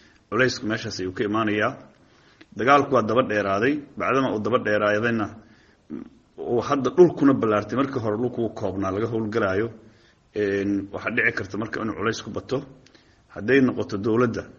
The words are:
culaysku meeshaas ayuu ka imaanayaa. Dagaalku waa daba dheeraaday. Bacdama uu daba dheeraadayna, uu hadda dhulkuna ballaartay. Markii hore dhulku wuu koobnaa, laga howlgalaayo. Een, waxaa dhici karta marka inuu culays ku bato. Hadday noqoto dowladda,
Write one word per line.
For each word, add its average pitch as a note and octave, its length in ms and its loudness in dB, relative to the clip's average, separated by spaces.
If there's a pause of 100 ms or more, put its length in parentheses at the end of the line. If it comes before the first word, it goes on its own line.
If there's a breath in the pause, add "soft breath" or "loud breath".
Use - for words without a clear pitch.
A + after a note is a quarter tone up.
(320 loud breath)
culaysku B2 360 0
meeshaas A2 320 -6
ayuu F#2 140 -6
ka A#2 100 -4
imaanayaa. G#2+ 480 0 (840 soft breath)
Dagaalku A#2+ 380 4
waa A#2+ 80 4
daba A2 260 2
dheeraaday. G#2 460 0 (220)
Bacdama A#2+ 360 0
uu G#2+ 80 -2
daba G#2+ 200 0
dheeraadayna, G#2 640 2 (1120 soft breath)
uu G#2+ 240 -2
hadda C3 300 0
dhulkuna C#3+ 420 6
ballaartay. G#2+ 420 0
Markii C3+ 240 -2
hore G#2+ 180 -2
dhulku B2 240 -4
wuu A2 120 -2
koobnaa, F#2+ 380 -4
laga G#2+ 160 -2
howlgalaayo. A2 600 0 (680 soft breath)
Een, G2+ 360 0 (180)
waxaa A2 220 -6
dhici A#2 240 0
karta G2+ 220 -8
marka G2 220 -6
inuu A2 160 -4
culays A2 260 -2
ku A2+ 100 -12
bato. G#2 260 -4 (760 soft breath)
Hadday A#2+ 280 4
noqoto G#2+ 360 0
dowladda, G#2+ 460 0 (160)